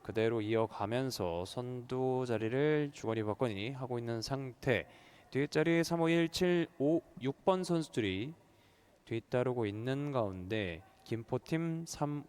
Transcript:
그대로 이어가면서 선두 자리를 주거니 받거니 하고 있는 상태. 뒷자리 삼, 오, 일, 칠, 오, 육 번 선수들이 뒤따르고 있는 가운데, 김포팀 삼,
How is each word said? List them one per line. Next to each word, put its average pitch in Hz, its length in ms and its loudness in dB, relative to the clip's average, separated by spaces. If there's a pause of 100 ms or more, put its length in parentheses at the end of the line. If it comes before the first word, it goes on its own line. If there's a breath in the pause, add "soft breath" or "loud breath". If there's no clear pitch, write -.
그대로 110 360 2
이어가면서 107 1040 0
선두 127 800 -2
자리를 135 680 2
주거니 113 320 -2
받거니 107 480 0
하고 123 260 -4
있는 117 240 -4
상태. 131 640 0 (440 loud breath)
뒷자리 156 520 2
삼, 170 200 0
오, 165 60 4
일, 165 200 4
칠, 175 400 2 (100)
오, 156 220 4 (200)
육 131 240 -4
번 185 200 4
선수들이 131 680 0 (760 soft breath)
뒤따르고 123 600 0
있는 131 460 -2
가운데, 95 720 -2 (180 loud breath)
김포팀 165 840 -4
삼, 147 400 -4